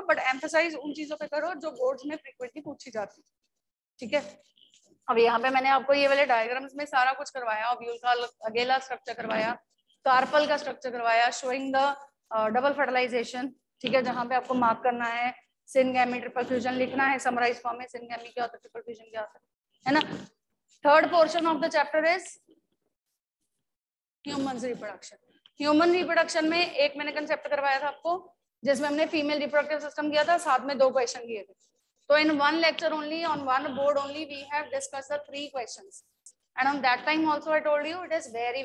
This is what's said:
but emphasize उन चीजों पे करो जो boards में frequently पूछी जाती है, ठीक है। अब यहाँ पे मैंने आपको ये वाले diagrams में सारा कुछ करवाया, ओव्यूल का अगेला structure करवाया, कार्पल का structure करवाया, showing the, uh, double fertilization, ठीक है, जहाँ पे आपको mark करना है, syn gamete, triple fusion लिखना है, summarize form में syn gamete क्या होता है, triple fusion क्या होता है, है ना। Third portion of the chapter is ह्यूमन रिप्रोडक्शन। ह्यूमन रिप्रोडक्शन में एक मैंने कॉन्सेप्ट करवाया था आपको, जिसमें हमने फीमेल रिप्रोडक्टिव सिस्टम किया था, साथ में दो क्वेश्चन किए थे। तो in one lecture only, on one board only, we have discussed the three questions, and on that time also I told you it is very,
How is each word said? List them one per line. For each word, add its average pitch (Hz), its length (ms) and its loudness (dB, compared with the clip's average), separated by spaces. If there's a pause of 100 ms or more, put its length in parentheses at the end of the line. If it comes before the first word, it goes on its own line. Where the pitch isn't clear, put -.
but 311 100 2 (100)
emphasize 311 460 0
उन 285 180 -10
चीजों 302 240 -10
पे 302 100 -8
करो 302 340 -4
जो 311 100 -8
boards 262 340 -4
में 302 100 -8
frequently 262 460 -16
पूछी 277 300 -16
जाती 208 300 -10
है, - 60 -20 (720)
ठीक 247 140 -6
है। 285 80 0 (840)
अब 240 100 2
यहाँ 233 220 6
पे 254 100 0
मैंने 269 200 2
आपको 269 240 4
ये 285 140 4
वाले 277 180 4
diagrams 247 500 0
में 285 100 -8
सारा 262 340 2
कुछ 285 100 -10
करवाया, 226 420 -4
ओव्यूल 240 340 -6
का 247 60 4 (360)
अगेला 247 320 0
structure 247 340 -10
करवाया, 220 380 -2 (540)
कार्पल 269 420 4
का 294 100 2
structure 262 340 -8
करवाया, 233 380 2 (120)
showing 269 340 -4
the, 269 80 4 (520)
uh, 220 200 0
double 277 240 2
fertilization, 254 720 -2 (300)
ठीक 240 120 0
है, 262 100 4
जहाँ 240 220 -4
पे 254 100 -2
आपको 254 180 -2
mark 233 300 2
करना 240 260 0
है, 240 240 -2 (360)
syn 262 280 4
gamete, 247 260 0
triple 247 280 -4
fusion 254 300 -2
लिखना 262 260 0
है, 269 120 2
summarize 240 420 0
form 240 180 -6
में 254 60 -14
syn 240 260 -16
gamete 233 220 -12
क्या 247 100 -4
होता 233 140 -8
है, - 40 -20
triple - 200 -16
fusion 226 300 -16
क्या 220 100 -8
होता - 180 -14
है, - 60 -20 (400)
है 262 80 2
ना। 311 80 4 (840)
Third 311 280 8
portion 320 400 4
of 294 100 -2
the 320 140 0
chapter 311 260 0 (120)
is 359 120 -6 (2000)
ह्यूमन 269 340 -4
रिप्रोडक्शन। 214 580 -10 (420)
ह्यूमन 302 320 6
रिप्रोडक्शन 330 580 2
में 339 100 2
एक 294 380 0
मैंने 294 140 -4
कॉन्सेप्ट 302 380 -4
करवाया 277 320 2
था 294 60 -2
आपको, 294 240 -4 (520)
जिसमें 277 240 2
हमने 294 260 0
फीमेल 294 260 0
रिप्रोडक्टिव 294 400 0
सिस्टम 294 320 -6
किया 302 120 4
था, 339 140 4
साथ 262 280 0
में 277 120 -4
दो 262 140 6
क्वेश्चन 247 280 -2
किए 226 240 -10
थे। - 100 -20 (560)
तो 294 80 6
in 311 120 4 (100)
one 294 240 2
lecture 311 340 0
only, 302 320 -6
on 285 160 -4
one 262 180 0 (140)
board 277 240 2
only, 285 260 -8
we 277 140 -14 (100)
have 294 220 -4
discussed 269 360 -8
the 294 80 -4 (120)
three 285 260 -10
questions, 233 480 -12 (520)
and 262 140 2
on 285 140 -2
that 247 220 2
time 311 240 2
also 302 220 -2
I 311 100 4
told 294 260 2
you 349 160 -6
it 320 140 -6
is 302 180 -10
very, 240 280 -4